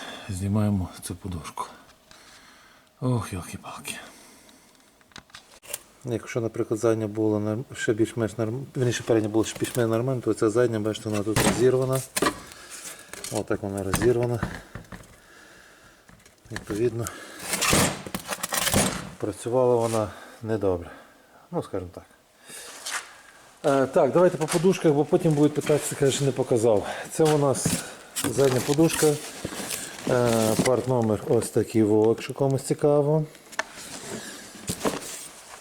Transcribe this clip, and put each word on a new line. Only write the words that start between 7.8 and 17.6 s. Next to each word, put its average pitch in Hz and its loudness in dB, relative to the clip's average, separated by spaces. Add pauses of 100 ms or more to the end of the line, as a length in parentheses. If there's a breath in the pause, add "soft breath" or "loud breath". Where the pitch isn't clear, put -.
більш-менш 110 0
норм-, 117 -4 (120)
верніше, 123 0
передня 110 2
була 104 2
ще - -8
більш-менш 117 0
нормальна, 120 -2
то 110 0
ця 110 0
задня, 117 2
бачите, 107 -4
вона 104 -2
тут 110 0
розірвана. 131 2 (1300 loud breath)
Отак 107 -4
вона 98 -4
розірвана. 120 2 (2000 loud breath)
Відповідно, 110 -4 (2000 loud breath)